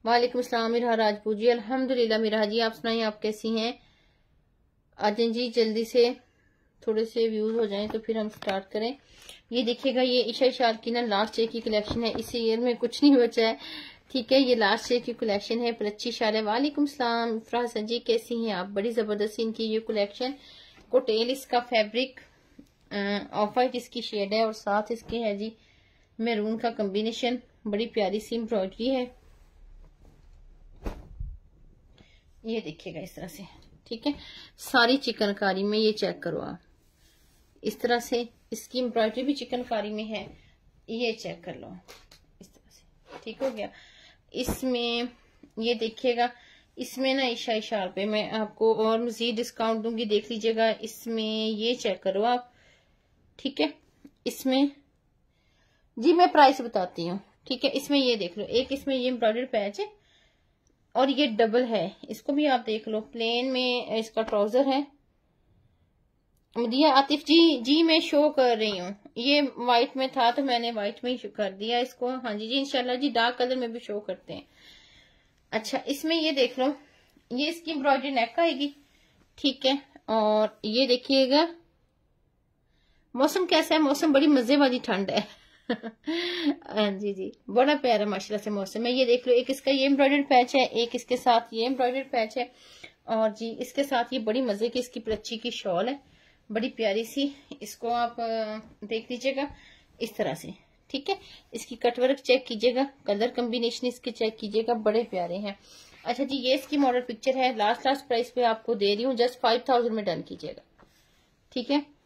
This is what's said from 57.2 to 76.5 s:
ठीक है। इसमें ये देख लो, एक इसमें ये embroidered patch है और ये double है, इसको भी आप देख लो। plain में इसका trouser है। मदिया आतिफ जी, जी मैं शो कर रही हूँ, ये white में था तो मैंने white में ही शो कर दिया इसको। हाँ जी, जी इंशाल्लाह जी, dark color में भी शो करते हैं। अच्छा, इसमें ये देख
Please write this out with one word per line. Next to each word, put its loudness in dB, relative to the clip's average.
ठीक -4
है। 2
इसमें 0
ये 4
देख -6
लो, -6
एक -2
इसमें -4
ये -2
embroidered 0
patch -4
है -4
और 4
ये 2
double 2
है, -2
इसको -6
भी 2
आप 2
देख -6
लो। -2
plain -2
में -2
इसका -4
trouser 2
है। 0
मदिया 2
आतिफ 4
जी, 6
जी 2
मैं 4
शो 4
कर 4
रही -2
हूँ, -8
ये 4
white 2
में -2
था 2
तो -2
मैंने 0
white -4
में -4
ही -2
शो -12
कर -4
दिया -2
इसको। -6
हाँ -6
जी, -8
जी -4
इंशाल्लाह -2
जी, 0
dark 2
color 0
में -4
भी -10
शो -8
करते -12
हैं। -14
अच्छा, -4
इसमें -2
ये 0
देख 0